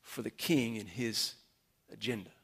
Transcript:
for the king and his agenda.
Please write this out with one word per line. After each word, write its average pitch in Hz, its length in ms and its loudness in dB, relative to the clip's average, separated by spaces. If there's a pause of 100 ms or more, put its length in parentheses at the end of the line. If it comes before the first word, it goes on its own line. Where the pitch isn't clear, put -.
for - 200 -8
the 113 80 -4
king 117 480 4
and 98 100 -6
his 110 460 0 (580)
agenda. 107 380 -4 (140)